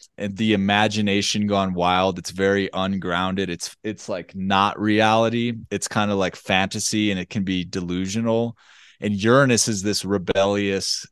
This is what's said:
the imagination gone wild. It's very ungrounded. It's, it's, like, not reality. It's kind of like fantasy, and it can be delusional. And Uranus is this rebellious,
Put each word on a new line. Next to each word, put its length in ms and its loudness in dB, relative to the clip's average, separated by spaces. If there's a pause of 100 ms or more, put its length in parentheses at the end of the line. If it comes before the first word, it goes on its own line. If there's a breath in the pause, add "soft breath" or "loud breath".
(180 loud breath)
the 360 0
imagination 960 2
gone 260 0
wild. 460 2
It's 120 -12
very 420 0
ungrounded. 760 -2
It's, 320 -10
it's, 280 -8
like, 260 -10
not 440 0
reality. 720 2 (180)
It's 160 -4
kind 240 0
of 60 0
like 180 0
fantasy, 760 -2
and 80 -2
it 100 -8
can 140 -4
be 200 -2
delusional. 920 -4 (420 soft breath)
And 160 -2
Uranus 520 4
is 140 -2
this 240 -2
rebellious, 1080 0